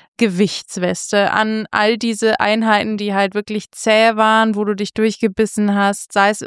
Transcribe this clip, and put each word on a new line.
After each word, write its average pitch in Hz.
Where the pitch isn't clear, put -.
Gewichtsweste, 190
an 220
all 214
diese 220
Einheiten, 214
die 208
halt 196
wirklich 208
zäh 226
waren, 220
wo 208
du 202
dich 202
durchgebissen 208
hast, 202
sei 202
es 214